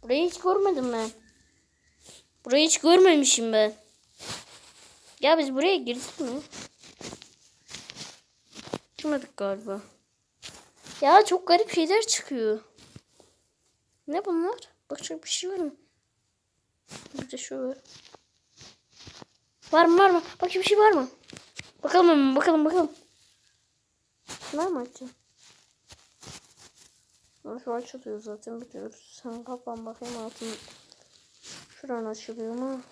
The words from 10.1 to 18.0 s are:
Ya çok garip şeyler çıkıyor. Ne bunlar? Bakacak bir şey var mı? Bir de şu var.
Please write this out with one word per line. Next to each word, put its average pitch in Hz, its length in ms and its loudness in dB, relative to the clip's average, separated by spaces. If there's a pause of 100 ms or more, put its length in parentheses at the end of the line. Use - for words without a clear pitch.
Ya 349 240 8
çok 359 240 -2
garip 370 260 2
şeyler 370 320 2
çıkıyor. 220 580 -4 (1400)
Ne 330 160 -6
bunlar? 359 320 -2 (340)
Bakacak - 340 -12
bir - 40 -16
şey 370 220 -6
var 392 60 -8
mı? 302 180 -6 (1400)
Bir 269 160 -12
de 254 60 -14
şu 262 220 -12
var. 262 200 -8 (1900)